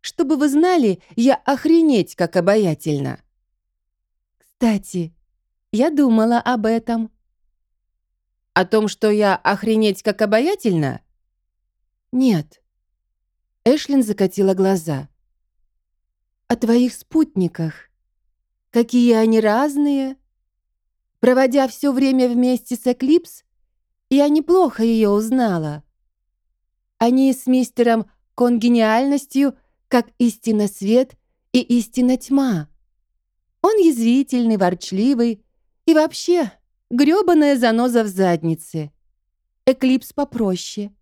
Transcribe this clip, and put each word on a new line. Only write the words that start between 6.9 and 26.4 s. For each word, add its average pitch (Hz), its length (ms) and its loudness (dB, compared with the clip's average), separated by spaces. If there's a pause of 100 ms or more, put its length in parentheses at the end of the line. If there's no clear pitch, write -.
«О 185 100 2
том, 214 240 0
что 214 220 -2
я 208 260 2
охренеть 214 680 -2
как 208 200 -4
обаятельна?» 208 800 -2 (1120)
«Нет». 240 500 -2 (1000)
Эшлин 277 380 2
закатила 196 520 0
глаза. 165 540 -2 (1400)
«О 240 80 -2
твоих 233 380 0
спутниках. 180 960 -4 (800)
Какие 240 440 2
они 220 260 2
разные. 269 760 -2 (1040)
Проводя 262 480 2
все 277 240 -4
время 262 360 0
вместе 247 480 -2
с - 100 -6
Эклипс, 269 580 0 (640)
я 285 200 2
неплохо 302 540 0
ее 226 280 2
узнала. 202 760 -2 (1120)